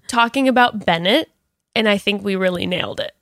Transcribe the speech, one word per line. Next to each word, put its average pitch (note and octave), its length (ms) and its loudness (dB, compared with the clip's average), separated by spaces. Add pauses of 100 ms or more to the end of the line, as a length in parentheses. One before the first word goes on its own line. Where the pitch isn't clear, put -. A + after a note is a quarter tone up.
talking B3 400 0
about A#3+ 380 2
Bennett, F#3 440 0 (460)
and A3 140 2
I G3+ 80 2
think G3+ 260 -4
we G3 140 -2
really F#3 280 -2
nailed - 360 -6
it. - 100 -8 (100)